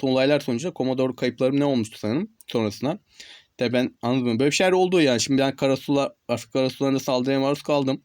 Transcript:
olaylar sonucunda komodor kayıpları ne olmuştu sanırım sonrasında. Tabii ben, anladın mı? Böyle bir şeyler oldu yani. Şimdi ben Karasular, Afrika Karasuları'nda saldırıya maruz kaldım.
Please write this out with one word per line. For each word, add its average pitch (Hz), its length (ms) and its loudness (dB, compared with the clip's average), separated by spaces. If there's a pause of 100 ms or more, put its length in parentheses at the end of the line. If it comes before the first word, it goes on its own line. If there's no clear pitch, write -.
olaylar 135 380 2
sonucunda 139 340 -4
komodor 131 420 -2
kayıpları 131 440 0
ne 143 60 2
olmuştu 123 340 -2
sanırım 147 320 -4 (160)
sonrasında. 120 520 -2 (580)
Tabii 120 160 -2
ben, 127 280 0
anladın 120 320 0
mı? 113 60 0
Böyle 143 120 2
bir - 40 -2
şeyler 185 160 2
oldu 185 300 2
yani. 123 200 2
Şimdi 135 200 0
ben 135 140 0
Karasular, 139 560 0 (160)
Afrika 120 320 -4
Karasuları'nda 135 400 0
saldırıya 131 400 0
maruz 143 220 -2
kaldım. 143 440 -2